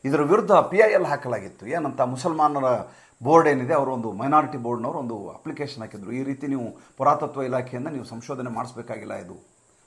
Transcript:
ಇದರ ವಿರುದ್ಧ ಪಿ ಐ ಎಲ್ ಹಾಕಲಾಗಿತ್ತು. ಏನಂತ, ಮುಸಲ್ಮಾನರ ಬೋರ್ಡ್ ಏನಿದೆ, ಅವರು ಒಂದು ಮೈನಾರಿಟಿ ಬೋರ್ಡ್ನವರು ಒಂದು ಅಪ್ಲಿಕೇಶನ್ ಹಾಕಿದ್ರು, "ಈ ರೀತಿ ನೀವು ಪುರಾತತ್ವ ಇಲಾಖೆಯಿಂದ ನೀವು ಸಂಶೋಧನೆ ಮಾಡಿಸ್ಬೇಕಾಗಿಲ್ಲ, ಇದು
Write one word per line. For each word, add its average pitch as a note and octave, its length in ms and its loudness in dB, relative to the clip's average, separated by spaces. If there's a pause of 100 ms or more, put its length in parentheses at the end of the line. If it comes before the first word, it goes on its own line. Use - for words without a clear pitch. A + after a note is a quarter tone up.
ಇದರ C#3+ 180 2
ವಿರುದ್ಧ F#3+ 300 4
ಪಿ E3+ 240 6
ಐ G#3+ 160 8
ಎಲ್ F3+ 120 4
ಹಾಕಲಾಗಿತ್ತು. A#2+ 640 -6
ಏನಂತ, C#3 340 -4
ಮುಸಲ್ಮಾನರ C#3+ 640 0 (580)
ಬೋರ್ಡ್ D#3 260 8
ಏನಿದೆ, C3+ 260 2
ಅವರು C3+ 180 0
ಒಂದು A2+ 200 -4
ಮೈನಾರಿಟಿ C#3 460 2
ಬೋರ್ಡ್ನವರು A#2+ 400 -4
ಒಂದು A2 320 -8
ಅಪ್ಲಿಕೇಶನ್ C#3+ 520 -10
ಹಾಕಿದ್ರು, G2+ 300 -12
"ಈ C3 100 -4
ರೀತಿ C#3 240 -6
ನೀವು B2 300 -4 (200)
ಪುರಾತತ್ವ C#3+ 460 0
ಇಲಾಖೆಯಿಂದ B2+ 460 -6
ನೀವು B2+ 160 -10
ಸಂಶೋಧನೆ B2+ 460 -10
ಮಾಡಿಸ್ಬೇಕಾಗಿಲ್ಲ, A2 640 -10
ಇದು F#2 320 -16 (400)